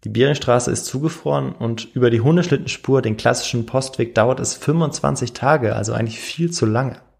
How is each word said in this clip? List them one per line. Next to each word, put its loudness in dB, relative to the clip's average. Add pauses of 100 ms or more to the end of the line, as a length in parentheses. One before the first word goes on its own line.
Die -6
Beringstraße 2
ist -4
zugefroren -4
und -6
über 4
die 2
Hundeschlittenspur, 2
den -2
klassischen 0
Postweg, -4
dauert 2
es -4
fünfundzwanzig -2
Tage, 2
also -4
eigentlich -4
viel -4
zu -2
lange. -2 (180)